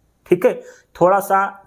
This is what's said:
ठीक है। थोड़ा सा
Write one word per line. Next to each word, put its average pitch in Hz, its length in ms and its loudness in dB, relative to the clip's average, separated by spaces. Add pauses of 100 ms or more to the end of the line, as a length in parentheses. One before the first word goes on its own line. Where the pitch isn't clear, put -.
(320)
ठीक 175 140 -2
है। 185 160 -2 (340)
थोड़ा 185 260 2
सा 196 240 -2 (220)